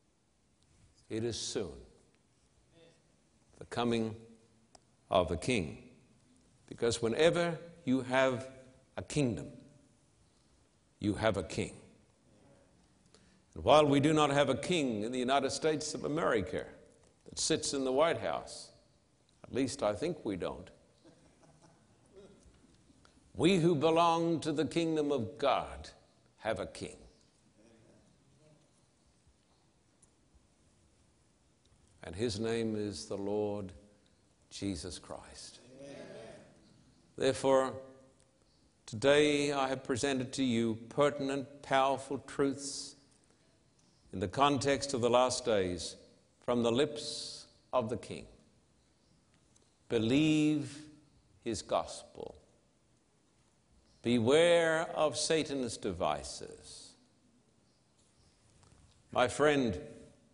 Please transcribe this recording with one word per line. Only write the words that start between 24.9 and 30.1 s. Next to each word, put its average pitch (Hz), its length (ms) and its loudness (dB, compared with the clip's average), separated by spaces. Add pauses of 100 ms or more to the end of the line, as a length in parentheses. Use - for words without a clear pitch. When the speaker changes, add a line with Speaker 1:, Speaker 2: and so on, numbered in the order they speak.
Speaker 1:
of 120 260 -4
God 95 520 0 (480)
have 110 200 -4
a 95 80 -6
king. - 300 -12 (4000)